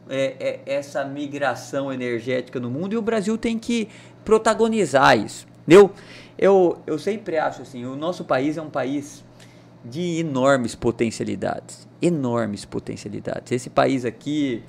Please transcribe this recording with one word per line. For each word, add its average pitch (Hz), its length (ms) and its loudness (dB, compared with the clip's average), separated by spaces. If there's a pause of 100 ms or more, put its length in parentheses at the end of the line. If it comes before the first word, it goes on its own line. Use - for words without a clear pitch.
é, 135 320 -2
é, 135 280 -4
essa 139 360 -4
migração 139 880 -4
energética 123 680 -4
no 123 100 -6
mundo 170 240 -6
e 226 40 -2
o 233 40 -2
Brasil 220 380 -2
tem 226 180 -2
que 226 300 -4 (360)
protagonizar 208 960 4
isso, - 300 -6 (200)
entendeu? 190 240 10 (460)
Eu, 185 400 4 (100)
eu 160 120 -2
sempre 190 380 -4
acho 143 260 -2
assim: 120 220 -12
o 131 100 -10
nosso 170 280 -6
país 147 340 0
é 165 40 -6
um 156 80 -12
país 139 540 -6 (600)
de 165 360 -4
enormes 135 560 2
potencialidades, 107 1120 -4 (140)
enormes 120 640 -2
potencialidades. - 840 -10
Esse 127 180 -4
país 131 360 2
aqui 139 640 -4